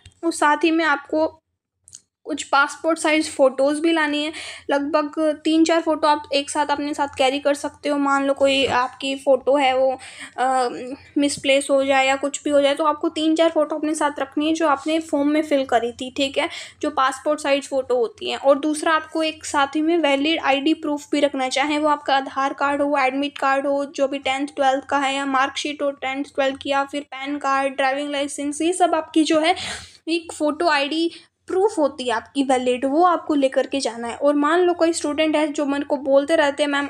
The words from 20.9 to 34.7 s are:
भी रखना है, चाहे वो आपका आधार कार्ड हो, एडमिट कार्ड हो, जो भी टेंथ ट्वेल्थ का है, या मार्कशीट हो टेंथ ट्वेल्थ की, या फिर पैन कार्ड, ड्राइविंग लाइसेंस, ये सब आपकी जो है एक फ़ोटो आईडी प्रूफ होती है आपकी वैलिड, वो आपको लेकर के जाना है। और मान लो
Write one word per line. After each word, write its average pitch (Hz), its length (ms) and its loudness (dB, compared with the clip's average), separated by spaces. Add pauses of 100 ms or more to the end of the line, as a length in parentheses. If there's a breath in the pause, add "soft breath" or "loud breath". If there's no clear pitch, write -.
भी 294 80 0
रखना 277 240 0
है, 262 60 -2
चाहे 294 280 -2
वो 302 100 0
आपका 285 280 0
आधार 269 380 -2
कार्ड 277 280 0
हो, 285 180 0
एडमिट 277 380 0
कार्ड 277 300 0
हो, 277 180 0
जो 277 220 -2
भी 277 120 -6
टेंथ 269 280 -4
ट्वेल्थ 269 380 0
का 277 120 -2
है, 269 180 -2
या 277 100 -4
मार्कशीट 277 560 -2
हो 285 100 0
टेंथ 269 320 -6
ट्वेल्थ 269 380 -2
की, 285 80 -6
या 277 140 0
फिर 285 180 -8
पैन 277 360 -8
कार्ड, 269 380 -2
ड्राइविंग 277 360 -2
लाइसेंस, 285 500 -4
ये 339 120 0
सब 339 220 2
आपकी 320 280 0
जो 311 160 2
है 339 160 2 (520 loud breath)
एक 330 260 -4
फ़ोटो 302 340 -2
आईडी 302 440 0 (360 loud breath)
प्रूफ 370 300 0
होती 277 260 0
है 247 80 -2
आपकी 233 320 -2
वैलिड, 254 420 0
वो 285 180 2
आपको 330 300 2
लेकर 269 340 2
के 277 120 -4
जाना 233 280 -6
है। 233 80 -8
और 294 200 2
मान 302 240 2
लो 349 140 4